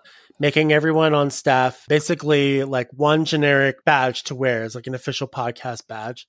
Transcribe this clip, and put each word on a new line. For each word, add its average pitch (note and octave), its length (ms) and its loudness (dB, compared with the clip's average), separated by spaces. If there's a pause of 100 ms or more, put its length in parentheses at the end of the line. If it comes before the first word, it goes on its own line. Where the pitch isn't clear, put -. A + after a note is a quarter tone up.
(400)
making D3+ 340 2
everyone D#3 400 2
on C#3+ 160 2
staff B2+ 580 0
basically, D3 760 0
like, C3 280 -4
one D3 340 2
generic C#3+ 600 0
badge C3 380 2
to C#3 120 -10
wear B2 280 -2
as, A2+ 100 -10
like, B2 140 -14
an C3 80 -8
official C3 320 -8
podcast A#2+ 600 -8
badge. A2+ 420 -12